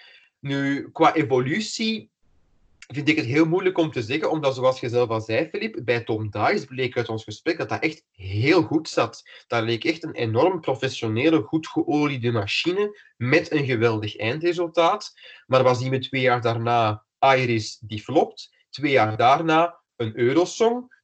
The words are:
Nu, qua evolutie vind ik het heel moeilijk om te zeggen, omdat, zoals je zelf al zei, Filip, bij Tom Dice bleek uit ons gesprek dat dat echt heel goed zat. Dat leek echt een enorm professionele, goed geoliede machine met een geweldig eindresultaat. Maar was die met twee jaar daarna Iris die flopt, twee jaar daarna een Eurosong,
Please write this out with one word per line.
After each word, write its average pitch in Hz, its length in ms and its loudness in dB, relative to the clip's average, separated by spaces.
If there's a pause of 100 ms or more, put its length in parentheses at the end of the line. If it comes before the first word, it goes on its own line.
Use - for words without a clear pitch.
(380)
Nu, 139 540 -4
qua 151 220 4
evolutie 160 960 -2 (680)
vind 135 300 -6
ik 156 80 2
het 151 80 0
heel 147 220 2
moeilijk 180 320 0
om 160 120 2
te 123 120 -4
zeggen, 151 280 -4
omdat, 143 240 -2
zoals 127 260 0
je 127 80 -4
zelf 120 200 0
al 110 120 -2
zei, 123 280 -2
Filip, 208 360 -8
bij 120 160 0
Tom 107 300 -4
Dice 135 360 0
bleek 127 300 -6
uit 117 120 -2
ons 110 160 -8
gesprek 160 340 -6
dat 123 100 -6
dat 107 140 -4
echt 156 300 -6
heel 110 500 2
goed 160 260 -2
zat. - 400 -4 (180)
Dat 117 160 0
leek 113 220 -2
echt 160 200 -2
een 151 100 -10
enorm 131 460 0
professionele, 131 800 0
goed - 260 -4
geoliede 143 640 0
machine 180 680 -2 (160)
met 143 360 0
een 147 120 2
geweldig 113 520 0
eindresultaat. 165 1000 0 (280)
Maar 127 160 4
was 123 160 4
die 131 120 -4
met 131 120 -2
twee 131 180 -4
jaar 123 200 2
daarna 113 640 0 (140)
Iris 127 640 2
die 107 200 -12
flopt, - 540 -2 (160)
twee 143 220 -4
jaar 110 240 2
daarna 160 600 2 (200)
een 113 220 -6
Eurosong, 180 840 0